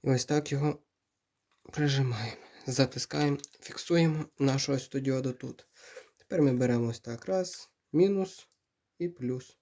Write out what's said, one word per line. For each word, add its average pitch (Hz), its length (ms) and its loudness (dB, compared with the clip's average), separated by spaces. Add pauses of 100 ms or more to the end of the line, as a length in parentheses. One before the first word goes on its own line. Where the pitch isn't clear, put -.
І 147 60 0
ось 127 160 2
так 147 260 0
його 143 280 -2 (920)
прижимаємо, 131 640 0 (280)
затискаємо, 143 720 0 (220)
фіксуємо 160 640 0 (140)
нашого 135 400 2
студіоду 131 540 -4
тут. - 340 -14 (500)
Тепер 180 240 -2
ми 139 120 6
беремо 123 340 2
ось 120 120 -6
так, - 260 -12
раз, 185 440 -4 (220)
мінус 190 560 0 (500)
і 175 120 -4
плюс. 127 520 -8